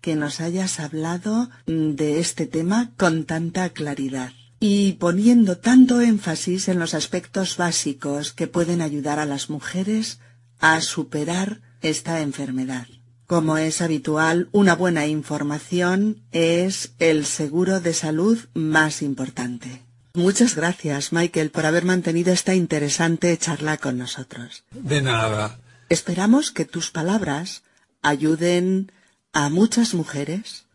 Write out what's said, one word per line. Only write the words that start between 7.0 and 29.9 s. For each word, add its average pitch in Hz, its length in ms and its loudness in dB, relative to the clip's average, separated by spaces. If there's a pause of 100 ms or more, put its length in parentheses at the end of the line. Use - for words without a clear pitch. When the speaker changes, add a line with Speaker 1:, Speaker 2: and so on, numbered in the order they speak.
Speaker 1:
básicos 147 760 -4
que - 140 -4
pueden 170 340 0
ayudar 147 380 -4
a 151 80 -2
las 139 240 -6
mujeres 190 720 -4 (400)
a 160 200 4
superar 170 800 -4 (220)
esta 160 380 -4
enfermedad. 131 680 -6 (400)
Como 160 320 2
es 156 240 -2
habitual, 160 680 0
una 196 220 6
buena 165 320 0
información 156 1200 -2
es 170 680 0
el 156 280 2
seguro 175 540 0
de 170 120 -2
salud 165 460 0 (160)
más 156 480 0
importante. 127 800 -8 (320)
Muchas 202 400 4
gracias, 156 580 -2
Michael, 165 380 0
por 156 160 -2
haber 170 180 2
mantenido 175 480 2
esta 185 220 2
interesante 165 840 0
charla 151 400 -4
con 131 220 -4
nosotros. 120 720 -14
Speaker 2:
De 147 320 -2
nada. 110 560 -2 (300)
Speaker 1:
Esperamos 196 640 2
que 165 120 -4
tus 165 260 -8
palabras 170 720 -4 (380)
ayuden 175 920 0 (400)
a 147 180 0
muchas 226 420 2